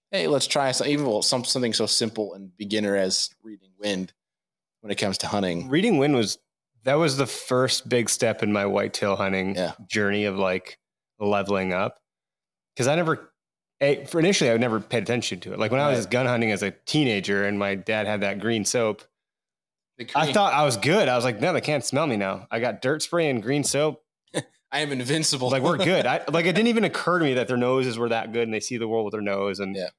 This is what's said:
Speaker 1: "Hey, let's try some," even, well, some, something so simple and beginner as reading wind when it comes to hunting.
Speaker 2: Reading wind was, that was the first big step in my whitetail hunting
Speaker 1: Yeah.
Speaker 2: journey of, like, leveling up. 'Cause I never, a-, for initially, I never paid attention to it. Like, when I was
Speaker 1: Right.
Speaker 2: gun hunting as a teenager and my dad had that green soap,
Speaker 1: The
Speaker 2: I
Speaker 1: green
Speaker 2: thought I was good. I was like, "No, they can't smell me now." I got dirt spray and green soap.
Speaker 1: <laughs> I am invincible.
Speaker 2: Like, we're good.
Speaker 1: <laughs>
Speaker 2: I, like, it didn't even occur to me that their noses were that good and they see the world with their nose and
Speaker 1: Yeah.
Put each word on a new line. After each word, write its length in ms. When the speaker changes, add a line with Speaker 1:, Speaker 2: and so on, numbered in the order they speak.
Speaker 1:
"Hey, 160
let's 200
try 240
some," 160
even, 180
well, 160
some, 220
something 300
so 120
simple 480
and 220
beginner 400
as 340
reading 360
wind 340
when 100
it 60
comes 200
to 100
hunting. 400
Speaker 2:
Reading 300
wind 180
was, 220
that 120
was 220
the 100
first 600
big 220
step 320
in 100
my 140
whitetail 500
hunting 400
Speaker 1:
Yeah. 180
Speaker 2:
journey 400
of, 100
like, 420
leveling 520
up. 280
'Cause 120
I 80
never, 360
a-, 240
for 140
initially, 300
I 80
never 220
paid 240
attention 360
to 120
it. 80
Like, 120
when 80
I 100
was 160
Speaker 1:
Right. 40
Speaker 2:
gun 160
hunting 260
as 100
a 80
teenager 580
and 140
my 180
dad 300
had 160
that 180
green 240
soap, 400
Speaker 1:
The 160
Speaker 2:
I 100
Speaker 1:
green 100
Speaker 2:
thought 200
I 100
was 140
good. 300
I 80
was 80
like, 160
"No, 120
they 80
can't 240
smell 220
me 100
now." 340
I 100
got 220
dirt 200
spray 280
and 120
green 220
soap. 380
Speaker 1:
<laughs> 400
I 80
am 120
invincible. 580
Speaker 2:
Like, 120
we're 160
good. 280
Speaker 1:
<laughs> 80
Speaker 2:
I, 180
like, 140
it 80
didn't 140
even 160
occur 340
to 60
me 100
that 140
their 100
noses 400
were 100
that 240
good 120
and 100
they 60
see 180
the 100
world 180
with 60
their 100
nose 380
and 160
Speaker 1:
Yeah. 220